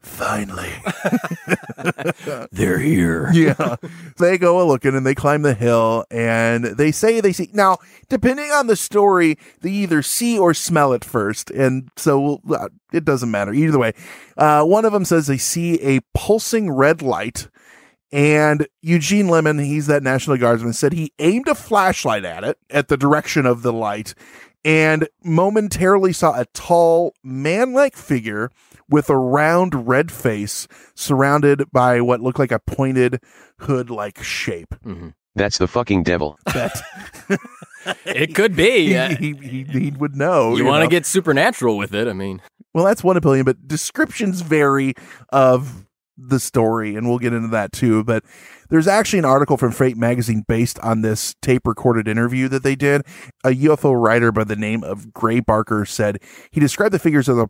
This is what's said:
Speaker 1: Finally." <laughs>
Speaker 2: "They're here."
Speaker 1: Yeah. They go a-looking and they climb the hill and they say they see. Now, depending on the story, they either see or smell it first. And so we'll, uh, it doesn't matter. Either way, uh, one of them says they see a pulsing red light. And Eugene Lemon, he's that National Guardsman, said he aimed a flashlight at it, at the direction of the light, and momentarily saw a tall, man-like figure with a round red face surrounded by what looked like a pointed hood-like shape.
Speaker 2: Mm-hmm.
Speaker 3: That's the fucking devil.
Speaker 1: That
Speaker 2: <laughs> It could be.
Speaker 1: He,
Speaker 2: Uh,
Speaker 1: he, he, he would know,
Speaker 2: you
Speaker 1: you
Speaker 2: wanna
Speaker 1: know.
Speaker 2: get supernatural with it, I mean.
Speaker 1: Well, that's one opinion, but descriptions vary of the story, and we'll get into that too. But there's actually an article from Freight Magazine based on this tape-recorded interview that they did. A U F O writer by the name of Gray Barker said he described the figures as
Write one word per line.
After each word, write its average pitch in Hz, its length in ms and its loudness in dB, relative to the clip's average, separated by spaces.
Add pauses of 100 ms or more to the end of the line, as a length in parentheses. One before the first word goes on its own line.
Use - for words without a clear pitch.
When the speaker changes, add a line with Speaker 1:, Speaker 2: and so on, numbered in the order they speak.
Speaker 1:
Finally." 101 680 -8 (720)
<laughs> - 1080 -8
Speaker 2:
"They're 98 260 -2
here." 147 540 0
Speaker 1:
Yeah. 151 440 2 (420)
They 180 200 2
go 175 220 4
a-looking 139 360 2
and 131 100 -2
they 139 80 2
climb 147 280 0
the 143 120 2
hill 113 560 0
and 117 540 0
they 139 280 0
say 226 280 0
they 196 120 0
see. 175 200 -8
Now, 190 260 2 (300)
depending 262 420 0
on 285 160 2
the 220 100 2
story, 185 640 2 (220)
they 175 100 -4
either 185 320 -2
see 233 360 -2
or 170 160 4
smell 147 380 0
it 123 120 -4
first. 107 460 -4
And 131 460 -2
so 143 240 0
we'll, 143 200 -4 (160)
uh, - 120 -8 (240)
it 165 120 -2
doesn't 127 260 -2
matter. 101 220 -4
Either 151 260 2
way, 113 140 0 (440)
uh, 151 280 4
one 202 200 4
of 220 80 4
them 202 120 0
says 165 220 2
they 139 120 0
see 170 440 -2
a 135 180 2 (140)
pulsing 214 560 0
red 147 320 2
light. 117 460 -6 (640)
And 151 540 2 (160)
Eugene 170 460 2
Lemon, 156 320 2
he's 143 260 -2
that 147 160 2
National 131 340 0
Guardsman, 117 360 0
said 139 200 0
he 160 280 -6
aimed 202 260 0
a 302 80 2
flashlight 185 680 -2
at 87 180 -10
it, 123 160 -6 (100)
at 143 200 -2
the 143 80 2
direction 143 500 0
of 120 160 0
the 120 100 -2
light, 107 420 -6 (500)
and 156 440 2 (140)
momentarily 190 880 2
saw 160 240 0
a 123 100 -2
tall, 170 760 2
man-like 208 720 0
figure 110 540 -4 (380)
with 147 220 2
a 143 60 4
round 147 680 2
red 139 240 2
face 107 560 -4 (300)
surrounded 143 760 2
by 123 300 2
what 120 200 0
looked 127 200 -2
like 131 100 0
a 113 80 -2
pointed 127 600 0 (400)
hood-like 120 640 -6
shape. - 500 -8 (100)
Speaker 2:
Mm-hmm. 87 260 -14 (260)
Speaker 3:
That's 101 220 0
the 90 100 0
fucking 104 340 0
devil. 76 340 -2 (100)
Speaker 1:
That - 360 -6 (460)
Speaker 2:
<laughs> 196 100 0 (680)
It 160 280 -4
could 196 220 0
be. 202 320 4
Speaker 1:
He, 185 80 2
Speaker 2:
Uh, 165 200 0
Speaker 1:
he, 151 180 -6
he, 135 280 -12
he 143 300 -4
would 139 240 -6
know, 147 340 2
Speaker 2:
you - 80 0
Speaker 1:
you - 60 2
Speaker 2:
wanna 151 220 4
Speaker 1:
know. 156 40 2
Speaker 2:
get 170 160 0
supernatural 139 720 2
with 101 180 -6
it, 110 140 0
I 113 40 -6
mean. 95 300 -8 (320)
Speaker 1:
Well, 165 100 2
that's 196 200 2
one 185 120 4
opinion, 139 280 2
but 131 240 -2
descriptions 185 720 -4
vary 139 540 0 (340)
of 127 580 2 (360)
the 127 160 -2
story, 113 580 -2
and 117 120 -4
we'll 123 100 0
get 120 140 -2
into 113 160 -4
that 107 240 -4
too. 110 320 0
But 113 200 -2 (440)
there's 160 180 2
actually 196 340 2
an 160 40 -2
article 139 320 2
from 120 160 0
Freight 127 240 0
Magazine 117 500 0
based 117 340 -2
on 113 200 -2
this 110 400 -4
tape-recorded 120 680 0
interview 120 420 -2
that 131 140 -4
they 135 140 0
did. 143 300 0 (360)
A 131 120 4
U 143 180 0
F 147 140 0
O 139 60 4
writer 117 380 4
by 107 140 0
the 107 120 -4
name 107 280 -4
of 101 300 -10
Gray 117 260 0
Barker 107 460 0
said 104 320 -4 (320)
he 156 100 -2
described 190 320 0
the 190 60 0
figures 147 320 2
as 120 80 2 (120)